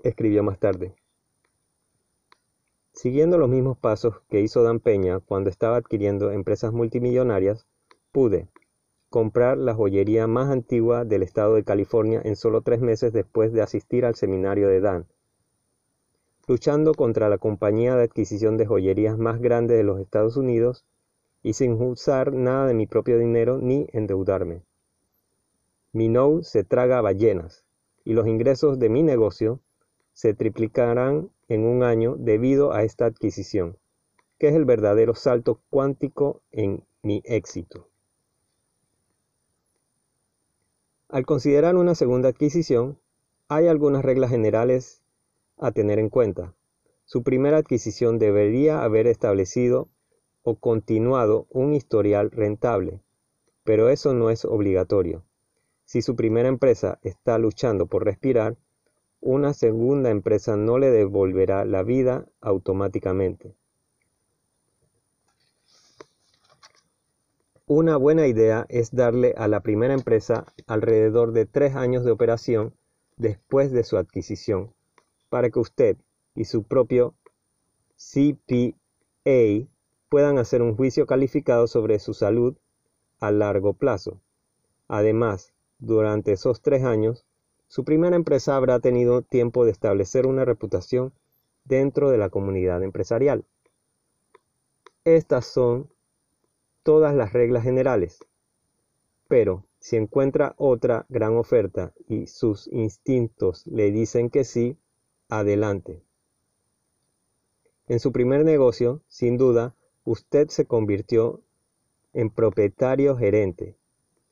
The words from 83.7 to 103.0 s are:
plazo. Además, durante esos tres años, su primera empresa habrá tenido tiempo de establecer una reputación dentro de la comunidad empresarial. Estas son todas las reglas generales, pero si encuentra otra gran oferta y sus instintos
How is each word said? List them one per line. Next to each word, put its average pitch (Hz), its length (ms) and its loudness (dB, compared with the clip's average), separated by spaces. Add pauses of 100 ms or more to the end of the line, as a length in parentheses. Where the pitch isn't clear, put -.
plazo. 98 460 -4 (680)
Además, 107 680 -2 (260)
durante 107 540 0
esos 120 280 -2
tres 135 220 0
años, 113 420 -2 (420)
su - 160 -8
primera 165 320 0
empresa 151 400 0
habrá 127 240 0
tenido 123 440 2
tiempo 120 420 0
de 113 60 4
establecer 101 560 -2
una 131 180 -2
reputación 123 680 -4 (500)
dentro 135 480 0
de 123 60 4
la 101 120 0
comunidad 92 540 -2
empresarial. 117 600 -2 (1600)
Estas 160 440 2
son 123 420 -2 (920)
todas 151 320 4
las 113 180 0
reglas 120 300 2
generales, 127 560 0 (1080)
pero 101 380 0 (140)
si - 160 -8
encuentra 135 640 -2
otra 123 520 0
gran 113 260 -2
oferta 104 580 -2 (140)
y 107 200 -6
sus - 400 -4
instintos 113 960 -4